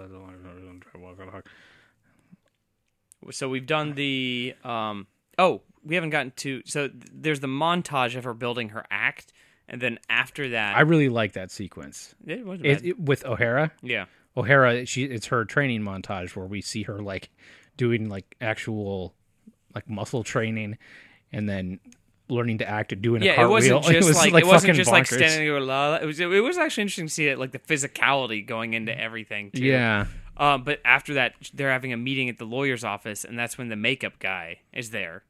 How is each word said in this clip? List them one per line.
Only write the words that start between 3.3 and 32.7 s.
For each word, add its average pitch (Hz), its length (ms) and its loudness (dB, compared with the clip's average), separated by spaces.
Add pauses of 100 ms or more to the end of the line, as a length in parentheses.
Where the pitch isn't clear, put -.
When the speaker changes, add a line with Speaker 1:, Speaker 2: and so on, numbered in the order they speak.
Speaker 2:
So 135 180 -8
we've 131 180 -6
done 151 280 -2
the, 127 600 -4 (100)
um, 110 420 -6 (320)
oh, 165 240 2 (200)
we 156 120 -6
haven't 165 160 -2
gotten 139 220 -2
to, 135 340 -8
so 143 220 -4
th-, 120 140 -18 (100)
there's 139 280 -2
the 143 60 -6
montage 139 720 0
of 123 80 -8
her 123 100 -8
building 117 360 -6
her - 200 -10
act, 113 420 -4 (360)
and 123 120 -12
then 120 180 -2 (120)
after 127 400 0
that 107 260 -2
Speaker 1:
I 127 40 8
really 151 280 6
like 113 240 0
that 92 180 -10
sequence. - 640 -14 (120)
Speaker 2:
It 226 180 -10
wasn't 180 220 -8
Speaker 1:
It, 143 120 6
Speaker 2:
bad. 147 80 -10
Speaker 1:
it, 185 140 -4
with 143 240 0
O'Hara? 123 480 0 (100)
Speaker 2:
Yeah. 113 240 -6 (300)
Speaker 1:
O'Hara, 123 480 6
she, 127 200 -4
it's 123 220 -6
her 117 180 0
training 123 380 0
montage 95 540 -8
where 95 100 -8
we 98 140 -8
see 107 220 -8
her, 101 180 -10
like, 98 300 -10 (460)
doing, 117 340 0
like, 98 300 -12
actual, 104 760 -4 (600)
like, - 140 -12
muscle 107 360 -4
training 110 520 -4 (560)
and 107 160 -4
then 95 320 -6 (480)
learning 120 300 0
to 117 100 -4
act 107 240 -4
and 98 80 -6
doing 113 220 2
a 190 40 4
Speaker 2:
Yeah, 185 60 6
it 143 40 2
Speaker 1:
cartwheel. 131 160 8
<laughs> 135 240 6
Speaker 2:
wasn't 147 80 2
just 165 100 6
Speaker 1:
It 170 140 6
was, 151 80 6
Speaker 2:
like, 156 160 6
Speaker 1:
like, 160 120 8
Speaker 2:
it - 20 2
wasn't 185 260 8
Speaker 1:
fucking 156 60 4
Speaker 2:
just, 185 120 4
like, 170 140 8
Speaker 1:
bonkers. 120 120 0
Speaker 2:
standing 156 320 4
there, 143 120 0
la, 135 300 0
la. 160 60 0
It - 100 -4
was, 151 140 -4
it 175 80 0
was 233 300 2
actually 311 240 0
interesting 185 240 -4
to 151 60 -8
see 151 160 2
it, 131 100 0
like, 131 140 -6
the 127 60 -12
physicality 131 880 0
going 113 280 -6
into 113 240 -6
everything, 107 520 -10
too. 127 140 -4
Speaker 1:
Yeah. 117 420 2 (300)
Speaker 2:
Um, 143 280 2
but 143 200 -4
after 135 300 2
that, 127 200 0 (180)
they're 135 180 -2
having 131 220 -2
a 117 40 -4
meeting 131 320 -2
at 113 100 -8
the 120 80 -12
lawyer's 123 360 -2